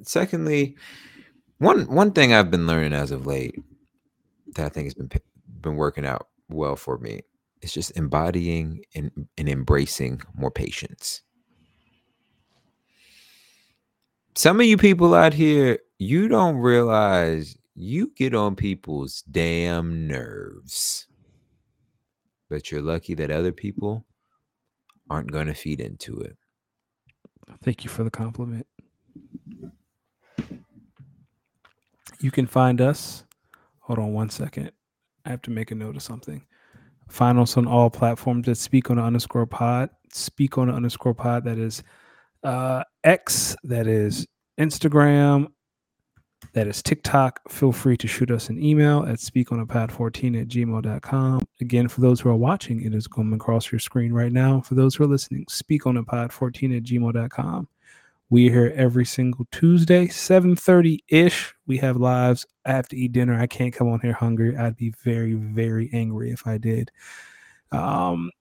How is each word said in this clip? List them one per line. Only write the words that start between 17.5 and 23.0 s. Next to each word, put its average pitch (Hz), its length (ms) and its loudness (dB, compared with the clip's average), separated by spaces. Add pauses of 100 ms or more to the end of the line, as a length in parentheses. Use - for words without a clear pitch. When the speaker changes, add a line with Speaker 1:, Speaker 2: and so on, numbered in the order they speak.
Speaker 1:
you 135 400 -6
get 131 200 -2
on 104 200 0
people's 80 760 -8
damn 85 760 -2
nerves. 55 1000 -10 (1400)
But 76 220 -10
you're 73 120 -8
lucky 82 320 -6